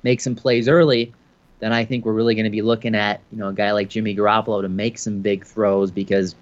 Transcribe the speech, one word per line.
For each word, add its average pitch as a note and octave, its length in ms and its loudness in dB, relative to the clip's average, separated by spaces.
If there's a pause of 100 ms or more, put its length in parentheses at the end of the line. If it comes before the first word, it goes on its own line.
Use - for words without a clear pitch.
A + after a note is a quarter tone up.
make B2 180 2
some B2+ 140 -4
plays A#2+ 320 0
early, C#3 460 4 (460)
then A2 140 -2
I A#2 120 0
think A#2 200 -4
we're A2 80 0
really A2+ 220 2
gonna G#2+ 140 0
be G#2+ 120 -2
looking A2+ 340 0
at, G#2 260 -2 (100)
you A2 60 -12
know, G2+ 120 -6
a G2 40 -6
guy G#2 180 0
like G2+ 180 0
Jimmy A2 260 -4
Garoppolo G#2 460 2
to G2 80 -4
make G#2 280 -4
some G#2 240 -6
big G2 240 -2
throws G2 440 2
because G2 520 -2